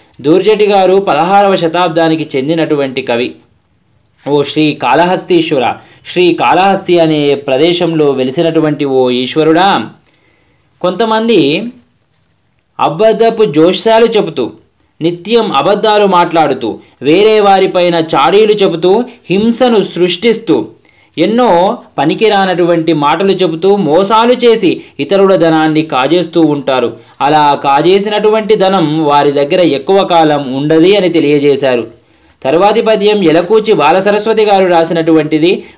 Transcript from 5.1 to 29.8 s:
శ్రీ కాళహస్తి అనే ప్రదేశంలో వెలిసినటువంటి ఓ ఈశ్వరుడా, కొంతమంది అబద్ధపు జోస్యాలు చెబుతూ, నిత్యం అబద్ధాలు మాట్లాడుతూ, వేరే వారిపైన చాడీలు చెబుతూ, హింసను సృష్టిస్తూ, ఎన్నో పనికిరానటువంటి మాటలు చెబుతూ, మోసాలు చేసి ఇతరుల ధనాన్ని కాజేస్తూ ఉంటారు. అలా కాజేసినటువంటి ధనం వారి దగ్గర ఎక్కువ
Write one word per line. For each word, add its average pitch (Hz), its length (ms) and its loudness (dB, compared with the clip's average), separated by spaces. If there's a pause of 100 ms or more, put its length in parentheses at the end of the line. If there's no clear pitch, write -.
శ్రీ 175 220 0
కాళహస్తి 175 680 0
అనే 151 360 0
ప్రదేశంలో 156 760 0
వెలిసినటువంటి 147 760 -2
ఓ 131 240 0
ఈశ్వరుడా, 156 800 0 (920)
కొంతమంది 214 840 0 (1160)
అబద్ధపు 214 640 0
జోస్యాలు 190 600 2
చెబుతూ, 156 460 -2 (500)
నిత్యం 185 500 -2
అబద్ధాలు 208 540 0
మాట్లాడుతూ, 156 760 0 (220)
వేరే 202 380 2
వారిపైన 185 560 2
చాడీలు 170 560 2
చెబుతూ, 190 520 0 (260)
హింసను 226 520 0
సృష్టిస్తూ, 180 840 -2 (500)
ఎన్నో 208 600 0 (200)
పనికిరానటువంటి 175 960 0
మాటలు 160 380 0
చెబుతూ, 185 440 0
మోసాలు 202 580 2
చేసి 226 480 0 (180)
ఇతరుల 190 360 2
ధనాన్ని 160 460 0
కాజేస్తూ 156 600 -2
ఉంటారు. 135 560 -2 (240)
అలా 147 320 2
కాజేసినటువంటి 202 1040 0
ధనం 170 500 0
వారి 143 260 2
దగ్గర 143 300 0
ఎక్కువ 175 420 0